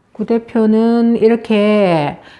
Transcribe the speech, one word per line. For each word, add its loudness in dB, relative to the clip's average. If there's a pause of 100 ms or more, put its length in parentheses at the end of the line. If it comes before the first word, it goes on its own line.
(120)
구 -8
대표는 0
이렇게 0 (220)